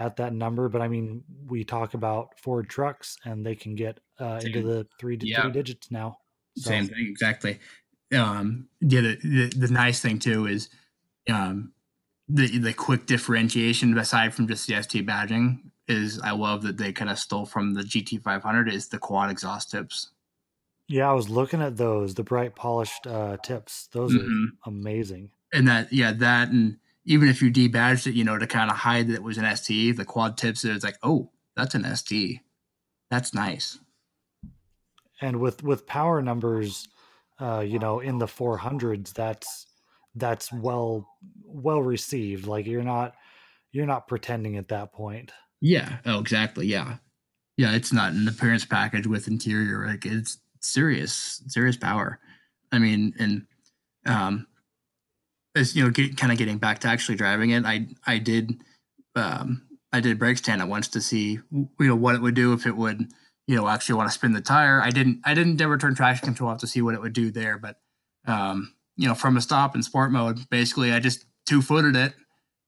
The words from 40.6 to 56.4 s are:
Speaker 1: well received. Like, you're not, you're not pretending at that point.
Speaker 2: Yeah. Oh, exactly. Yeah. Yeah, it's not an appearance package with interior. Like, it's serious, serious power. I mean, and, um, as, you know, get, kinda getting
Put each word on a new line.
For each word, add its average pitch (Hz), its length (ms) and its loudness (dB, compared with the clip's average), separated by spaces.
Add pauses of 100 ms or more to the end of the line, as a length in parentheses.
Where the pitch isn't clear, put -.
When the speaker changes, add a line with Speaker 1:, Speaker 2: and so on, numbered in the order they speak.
Speaker 1:
well 151 380 -2
received. 107 640 -4
Like, 104 200 -4
you're 120 160 -2
not, 123 320 -4 (580)
you're 143 140 -2
not 135 220 -4
pretending 110 480 -4
at 95 120 -8
that 104 240 -6
point. 107 400 -12 (280)
Speaker 2:
Yeah. 147 440 2
Oh, 107 160 0
exactly. 110 460 0
Yeah. 98 320 -4 (580)
Yeah, 110 180 4
it's 120 180 0
not 98 200 2
an 107 160 2
appearance 113 360 2
package 104 420 -2
with 107 200 -2
interior. 107 600 -2
Like, 107 180 -6
it's 110 340 -4 (220)
serious, - 880 -2
serious 123 280 0
power. 104 440 -2 (500)
I 120 80 2
mean, 107 400 2
and, 104 280 -2 (600)
um, 104 400 0 (1120)
as, 127 180 2
you 147 80 4
know, 123 80 6
get, 135 260 0
kinda 120 200 2
getting 107 220 0